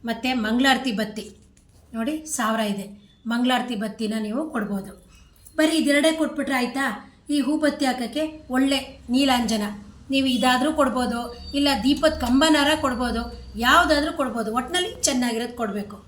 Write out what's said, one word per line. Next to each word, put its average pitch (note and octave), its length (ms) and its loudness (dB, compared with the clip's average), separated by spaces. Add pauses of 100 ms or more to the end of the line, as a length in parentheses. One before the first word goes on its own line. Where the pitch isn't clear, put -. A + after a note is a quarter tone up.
ಮತ್ತು A#3 220 -4 (160)
ಮಂಗಳಾರತಿ B3 560 2
ಬತ್ತಿ G#3+ 240 -6 (680)
ನೋಡಿ, A3+ 200 -2 (220)
ಸಾವಿರ A3 240 0 (120)
ಇದೆ, F#3+ 140 -6 (440)
ಮಂಗಳಾರತಿ B3 520 0
ಬತ್ತಿನ G#3+ 320 -4 (100)
ನೀವು A3 160 -4 (140)
ಕೊಡ್ಬೋದು. G3+ 360 -4 (680)
ಬರೀ D#4+ 240 4
ಇದೆರಡೇ C#4+ 380 4
ಕೊಟ್ಬಿಟ್ರೆ C#4 420 -2
ಆಯ್ತಾ? C4+ 260 -2 (460)
ಈ D4 120 2
ಹೂಬತ್ತಿ D4 440 0
ಹಾಕೋಕ್ಕೆ B3 340 -4 (320)
ಒಳ್ಳೆ C4+ 240 2 (340)
ನೀಲಾಂಜನ, A#3+ 520 2 (480)
ನೀವು C4+ 220 2
ಇದಾದರೂ B3+ 340 4 (100)
ಕೊಡ್ಬೋದು, B3 420 0 (380)
ಇಲ್ಲ C#4+ 100 2 (160)
ದೀಪದ D4+ 300 4 (100)
ಕಂಬನಾರ C#4+ 440 4 (140)
ಕೊಡ್ಬೋದು, A#3+ 400 -2 (420)
ಯಾವುದಾದ್ರೂ D4+ 540 4
ಕೊಡ್ಬೋದು, A3+ 300 -2 (100)
ಒಟ್ನಲ್ಲಿ F4 320 -2 (160)
ಚೆನ್ನಾಗಿರೋದು A#3+ 540 -2
ಕೊಡಬೇಕು. G3+ 360 -6 (100)